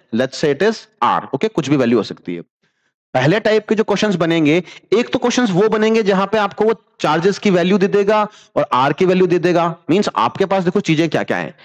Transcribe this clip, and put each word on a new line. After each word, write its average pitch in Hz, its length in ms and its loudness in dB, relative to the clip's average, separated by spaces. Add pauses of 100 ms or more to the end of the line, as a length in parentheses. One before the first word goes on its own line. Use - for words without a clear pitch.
(140)
let's 127 280 -4
say 147 120 0
it 139 80 -4
is 220 180 0 (240)
R। 95 180 0 (120)
ओके, 220 140 -4
कुछ 165 200 -4
भी 147 80 2
वैल्यू 120 220 2
हो 101 60 0
सकती - 300 -12
है। 85 80 -12 (720)
पहले 143 260 0
टाइप 214 280 0
के 226 60 0
जो 214 100 0
क्वेश्चंस 202 320 0
बनेंगे, 165 460 0 (320)
एक 233 180 -2
तो 262 60 -4
क्वेश्चंस 240 320 0
वो 190 180 2
बनेंगे 220 340 0
जहां 196 240 0
पे 220 120 -2
आपको 202 260 -2
वो 220 100 2 (260)
चार्जेस 170 380 0
की 208 120 0
वैल्यू 180 280 2
दे 190 100 2
देगा 202 380 2 (300)
और 147 160 0
आर 135 200 2
की 185 120 0
वैल्यू 185 220 4
दे 175 120 0
देगा। 170 360 0 (160)
मींस 196 260 2
आपके 120 300 0
पास 190 180 0
देखो 180 160 0
चीजें 165 280 0
क्या 123 140 -2
क्या 101 140 -4
हैं, 82 180 -8 (100)